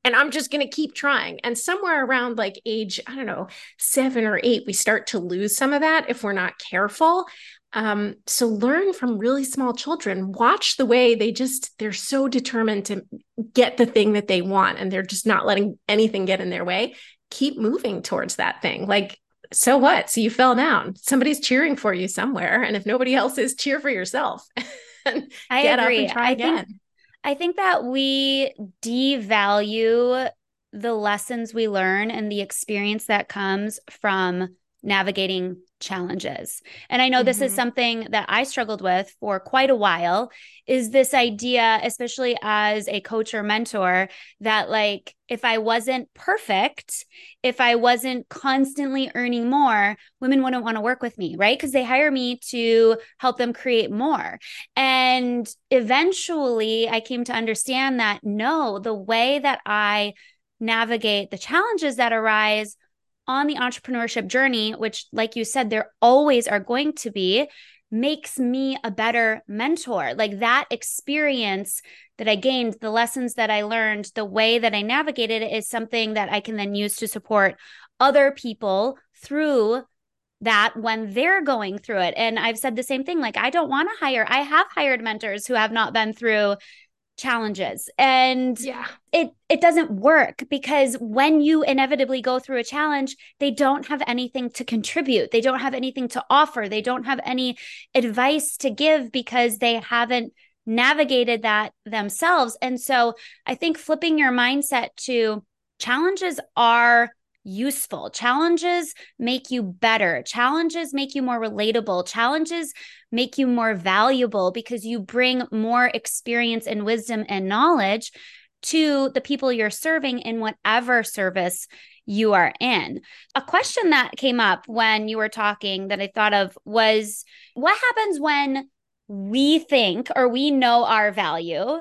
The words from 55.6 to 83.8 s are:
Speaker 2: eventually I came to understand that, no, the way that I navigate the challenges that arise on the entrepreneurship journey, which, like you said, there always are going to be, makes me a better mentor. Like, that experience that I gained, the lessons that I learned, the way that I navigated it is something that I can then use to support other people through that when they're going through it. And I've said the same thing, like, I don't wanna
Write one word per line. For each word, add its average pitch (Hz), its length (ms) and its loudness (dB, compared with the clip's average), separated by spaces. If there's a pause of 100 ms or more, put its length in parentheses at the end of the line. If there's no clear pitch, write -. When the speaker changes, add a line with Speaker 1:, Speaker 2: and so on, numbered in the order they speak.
Speaker 2:
eventually 247 1200 2
I 226 120 0
came 240 240 -4
to 240 100 -6
understand 254 640 -2
that, 208 220 0
no, 220 560 -2
the 220 160 -6
way 226 440 0
that 269 280 0
I 208 480 0 (440)
navigate 226 720 0
the 196 80 -10
challenges 320 580 0
that 233 160 2
arise 214 640 2 (500)
on 269 200 0
the 302 80 0
entrepreneurship 240 720 -4
journey, 233 460 0
which, 220 400 -6
like 226 240 -4
you 226 80 -2
said, 226 260 -2
there 220 220 -4 (100)
always 254 460 6
are 208 100 0
going 262 340 -2
to 233 200 -8
be, 202 360 0 (400)
makes 277 520 -4
me 262 420 -2
a 226 80 -6
better 220 560 0
mentor. 208 680 -4
Like, 202 260 -2
that 240 300 2
experience 240 1080 -4 (380)
that 214 80 -4
I 220 80 4
gained, 240 460 0
the 220 100 -6
lessons 233 440 -2
that 220 140 0
I 208 140 0
learned, 214 540 -2
the 220 80 -4
way 220 340 2
that 220 160 0
I 208 80 -2
navigated 233 600 -2
it 220 100 -6
is 214 160 -4
something 226 460 -4
that 202 180 -2
I 208 80 0
can 220 160 -8
then 202 180 -4
use 202 220 -2
to 226 100 -8
support 202 500 0 (440)
other 277 320 6
people 220 640 -2 (160)
through 262 720 0 (560)
that 220 360 4
when 220 360 -4
they're 330 300 2
going 214 360 -2
through 202 220 -4
it. 175 160 0
And 226 200 0
I've 226 220 -2
said 254 160 -4
the 247 80 -4
same 269 220 -4
thing, 339 160 -2
like, 233 160 -4
I 226 140 0
don't 330 200 0
wanna 302 200 0 (100)